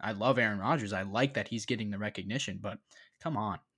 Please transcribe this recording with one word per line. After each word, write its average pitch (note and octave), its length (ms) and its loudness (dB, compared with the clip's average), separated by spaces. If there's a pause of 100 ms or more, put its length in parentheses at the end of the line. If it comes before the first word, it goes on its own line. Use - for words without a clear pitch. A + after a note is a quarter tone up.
I G#2+ 100 -2
love A2+ 280 4
Aaron G#2+ 200 4
Rodgers. A2 340 2
I F#2+ 100 0
like A#2 320 2
that G#2+ 120 0
he's A2+ 180 -4
getting A2 260 -2
the G2 80 -4
recognition. G2+ 640 -4
But G2+ 180 -6 (440)
come D#3+ 140 -2
on, F3+ 240 0 (180)